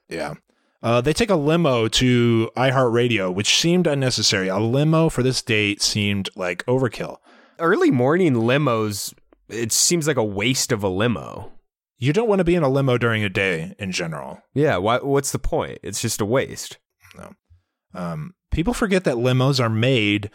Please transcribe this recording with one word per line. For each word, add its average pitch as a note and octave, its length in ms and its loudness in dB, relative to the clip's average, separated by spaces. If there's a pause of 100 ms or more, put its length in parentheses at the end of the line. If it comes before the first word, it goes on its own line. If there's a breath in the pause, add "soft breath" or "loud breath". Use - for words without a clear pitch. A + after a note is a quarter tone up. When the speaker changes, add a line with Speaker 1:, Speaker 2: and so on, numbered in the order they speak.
Speaker 1:
Yeah. D3+ 260 -8 (480)
Uh, A#2 180 2
they D3 120 2
take A3 180 0
a F#3 60 4
limo C#3+ 520 2
to A#2 680 2
iHeartRadio, A#2+ 800 2
which G#2 260 0
seemed E3+ 260 2
unnecessary. A#2+ 600 0
A F#2+ 100 -2
limo D3+ 500 2
for B2+ 140 -2
this B2+ 200 0
date G#2 400 0
seemed G2+ 540 -2
like F2+ 300 -6
overkill. B2 500 -2 (420 soft breath)
Speaker 2:
Early C#4+ 320 2
morning D3 440 4
limos, A2+ 760 0 (360)
it A2+ 240 -6
seems E3 340 0
like D3+ 120 0
a A2 60 0
waste G#2+ 480 -2
of G#2 120 0
a G2 40 0
limo. F2+ 640 -4 (460)
Speaker 1:
You C3 140 0
don't A3+ 160 0
wanna F#3+ 160 2
be E3+ 100 2
in E3+ 80 2
a C3+ 60 2
limo C3 300 2
during A2+ 260 0
a G2 60 -2
day F#2 480 -2
in F#2+ 120 -6
general. D#2+ 500 -8 (140)
Speaker 2:
Yeah, C3+ 220 2
why, A2 220 0
what's C#3 340 -2
the C3+ 60 -6
point? G2+ 440 -4
It's G2 200 -8
just A2+ 180 -4
a G#2 60 -2
waste. - 520 -4 (380)
Speaker 1:
No. - 160 -20 (600)
Um, - 400 -10 (160)
people G3+ 240 0
forget G3 300 0
that D3 120 0
limos B2+ 420 2
are A#2 120 0
made A2 640 0